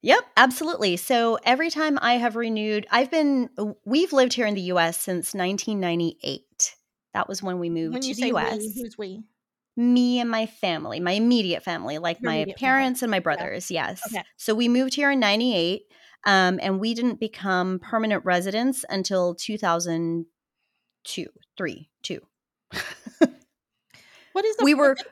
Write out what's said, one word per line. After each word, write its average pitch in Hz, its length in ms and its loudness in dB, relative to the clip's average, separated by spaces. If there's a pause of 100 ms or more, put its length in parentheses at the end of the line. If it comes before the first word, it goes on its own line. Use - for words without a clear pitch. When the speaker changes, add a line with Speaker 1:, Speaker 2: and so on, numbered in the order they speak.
Speaker 1:
Yep, 330 200 6 (120)
absolutely. 254 600 4
So 233 460 2
every 277 260 2
time 302 320 0
I 240 120 2
have 240 220 0
renewed, 214 540 -2
I've 254 220 2
been, 277 440 2
w-, 208 200 -6 (100)
we've 302 280 2
lived 254 200 4
here 233 140 0
in 208 80 0
the 196 60 -4
U 180 180 0
S 165 180 2
since 180 380 -4
nineteen 196 440 -2
ninety-eight. - 960 -4 (380)
That - 140 -2
was 196 160 -8
when 180 160 -4
we 170 100 -2
moved 165 240 -2
Speaker 2:
When 254 100 -4
Speaker 1:
to 262 60 -4
Speaker 2:
you 262 60 -6
Speaker 1:
the 233 80 -2
Speaker 2:
say 254 100 0
Speaker 1:
U 202 60 0
S. - 180 -2
Speaker 2:
we, 214 180 -6
who's 233 220 -8
we? 208 260 -12 (540)
Speaker 1:
Me 247 420 4
and 240 100 -2
my 226 180 -2
family, 160 520 -4
my 175 140 0
immediate 220 500 2
family, 151 360 -6
like 170 220 -4
Speaker 2:
Your 240 80 -2
Speaker 1:
my - 20 0
Speaker 2:
immediate 160 300 -2
family. 262 260 2
Speaker 1:
parents 254 160 -2
and 226 80 -2
my 196 80 2
Speaker 2:
Yeah. 175 40 -4
Speaker 1:
brothers, 170 480 -4
yes. 165 360 -4
Speaker 2:
Okay. 208 160 -8 (140)
Speaker 1:
So - 180 -2
we 240 120 2
moved 254 280 2
here 285 160 2
in 277 80 2
ninety-eight, 208 640 2 (420)
um, 190 360 4
and 190 180 0
we 220 140 -2
didn't 233 260 -2
become 185 600 -2
permanent 220 460 -2
residents 196 640 0
until 185 460 0
two 214 220 -6
thousand 170 680 -2 (800)
two, - 220 -10 (300)
three, 165 320 -8 (140)
two. - 160 -8 (520)
<laughs> - 720 -2 (880)
Speaker 2:
What 392 120 -2
is 440 120 0
the - 60 2
Speaker 1:
We 285 100 6
Speaker 2:
but 277 60 2
Speaker 1:
were 277 160 6
Speaker 2:
then - 160 -14